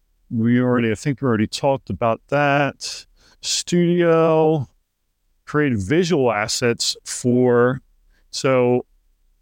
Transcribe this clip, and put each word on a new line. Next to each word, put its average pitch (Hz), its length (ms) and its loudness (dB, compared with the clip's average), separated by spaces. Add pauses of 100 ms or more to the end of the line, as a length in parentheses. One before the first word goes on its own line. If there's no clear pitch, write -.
(320)
we 120 280 2
already, 120 320 0
I 107 40 -4
think 143 260 -6
we 139 60 -2
already 113 200 2
talked - 440 -4
about 113 380 -2
that. 143 760 -2 (360)
Studio, 165 1300 0 (800)
create 147 280 0
visual 135 580 0
assets 110 720 -2
for, 123 800 0 (500)
so 123 540 0 (560)